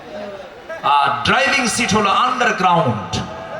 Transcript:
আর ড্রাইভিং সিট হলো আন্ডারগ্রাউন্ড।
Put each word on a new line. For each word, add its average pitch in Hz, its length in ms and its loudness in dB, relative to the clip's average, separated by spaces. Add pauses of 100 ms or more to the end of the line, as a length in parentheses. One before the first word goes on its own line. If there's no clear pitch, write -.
(840)
আর - 400 2
ড্রাইভিং 262 440 2
সিট - 260 0
হলো 208 160 4
আন্ডারগ্রাউন্ড। 180 1080 2 (420)